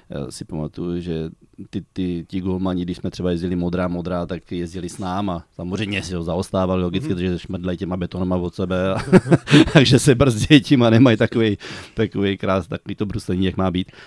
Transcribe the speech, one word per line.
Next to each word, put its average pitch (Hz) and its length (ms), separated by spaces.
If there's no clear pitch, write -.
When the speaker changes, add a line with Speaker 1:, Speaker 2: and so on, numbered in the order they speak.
Speaker 1:
eh, 69 220
si - 140
pamatuju, 85 540
že 82 300
ty, 95 140
ty, 87 360
ti 95 120
golmani, 92 400
když 87 160
jsme 92 140
třeba 90 200
jezdili 90 240
modrá, 87 320
modrá, 87 380
tak 87 260
jezdili 87 380
s - 80
náma. 92 460
Samozřejmě 98 480
si 90 120
ho 85 80
zaostávali 92 600
logicky, 92 260
Speaker 2:
Mhm. 95 80
Speaker 1:
protože 90 220
šmrdlej 90 380
těma 90 200
betonama 92 380
od 87 200
sebe 92 380
a - 40
<laughs> - 760
takže 127 260
se 135 160
brzdí 123 460
tím 127 220
a 117 60
nemají 113 280
takovej, 110 400
takovej 101 440
krás, 95 300
takový 98 280
to 107 100
bruslení, 92 400
jak 90 120
má 92 140
být. 92 200